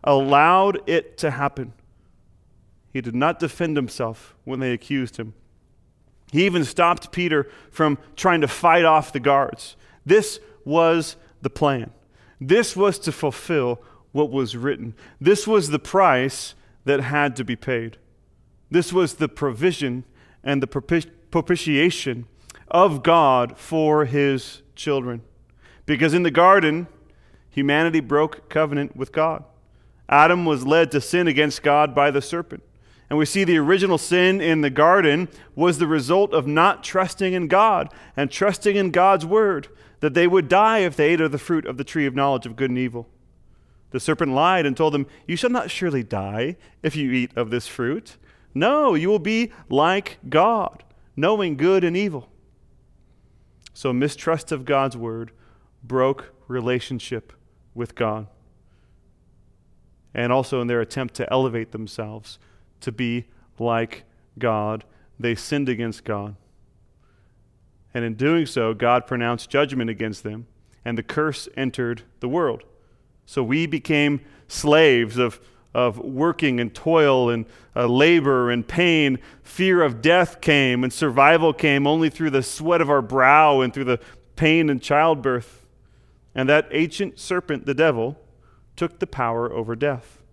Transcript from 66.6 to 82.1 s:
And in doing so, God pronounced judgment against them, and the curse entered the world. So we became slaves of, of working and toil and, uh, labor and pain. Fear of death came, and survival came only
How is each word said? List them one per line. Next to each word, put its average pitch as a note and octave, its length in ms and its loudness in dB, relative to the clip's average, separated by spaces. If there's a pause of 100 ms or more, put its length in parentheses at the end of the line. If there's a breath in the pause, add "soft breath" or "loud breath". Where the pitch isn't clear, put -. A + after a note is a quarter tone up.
And A#2+ 120 -6
in A2+ 100 -6
doing D3+ 320 0
so, A2+ 280 -2
God A#2+ 320 0
pronounced A#2+ 440 -4
judgment C3 400 -2
against A2 320 -8
them, G#2+ 240 -12 (380)
and A#2+ 120 -6
the A2+ 60 -6
curse D3+ 540 -4
entered A#2+ 460 -6 (180)
the B2 80 -6
world. C#3+ 340 -2 (640)
So - 160 -4
we C#3+ 240 0
became D3 540 -2 (260 soft breath)
slaves C3 720 4
of, B2 220 -2 (340 soft breath)
of A#2+ 240 0
working C3+ 640 -2
and A#2 120 -4
toil C#3 580 2
and, A2+ 160 -4 (280 soft breath)
uh, A#2+ 120 0
labor C3+ 640 4
and A#2+ 160 -2
pain. D#3+ 520 2 (240 loud breath)
Fear F3+ 400 0
of A#2+ 180 0
death E3+ 400 2
came, C3 440 2
and B2+ 80 -4
survival D3+ 600 4
came C#3+ 320 0
only D#3 260 2